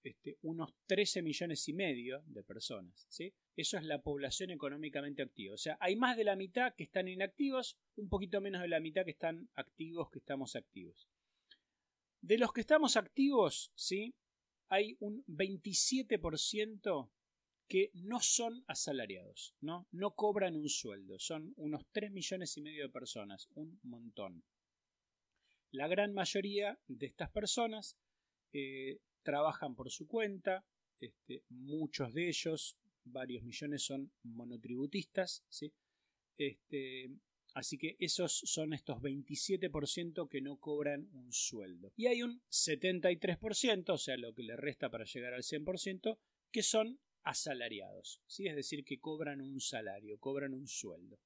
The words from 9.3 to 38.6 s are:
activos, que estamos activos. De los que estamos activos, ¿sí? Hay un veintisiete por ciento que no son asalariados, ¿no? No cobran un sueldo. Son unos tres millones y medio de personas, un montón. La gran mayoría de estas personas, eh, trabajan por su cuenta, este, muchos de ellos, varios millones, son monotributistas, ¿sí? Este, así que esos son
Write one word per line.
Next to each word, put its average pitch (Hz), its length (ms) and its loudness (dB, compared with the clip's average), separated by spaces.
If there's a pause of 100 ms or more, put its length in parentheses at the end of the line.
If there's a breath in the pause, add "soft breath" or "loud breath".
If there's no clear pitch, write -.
activos, 160 580 -6
que - 80 -12
estamos 135 380 -4
activos. - 500 -14 (1120 soft breath)
De 202 180 6
los 233 140 4
que - 80 -2
estamos 294 380 8
activos, 233 760 4
¿sí? 208 380 -2 (540)
Hay 208 320 4
un 214 260 -6
veintisiete 196 960 2
por 165 180 0
ciento 208 760 -2 (560)
que 190 240 4
no 208 260 -4
son 233 480 4
asalariados, 104 960 -4
¿no? 170 300 -6
No 190 240 -2
cobran 196 420 4
un 151 100 -2
sueldo. 101 500 -4
Son 160 380 -6
unos 151 380 -4
tres 208 180 -2
millones 185 460 -4
y 147 40 -10
medio 151 220 -8
de 135 60 -4
personas, 101 640 -8
un 160 300 -12
montón. 113 600 -10 (1300)
La 139 160 -2
gran 202 240 4
mayoría 202 680 0 (100)
de 127 180 -6
estas - 260 -6
personas, 220 680 -2 (540)
eh, 135 480 -4 (240)
trabajan 147 500 2
por 127 160 -8
su - 160 -8
cuenta, 202 600 0 (340)
este, - 480 6
muchos 139 680 0
de 170 140 4
ellos, - 500 2 (280)
varios 123 360 -4
millones, 139 400 -4
son 139 300 -2 (120)
monotributistas, 123 1200 -4
¿sí? - 260 -10 (640)
Este, 135 760 -6 (440)
así 135 240 -6
que 160 220 -4
esos - 440 0
son 156 300 0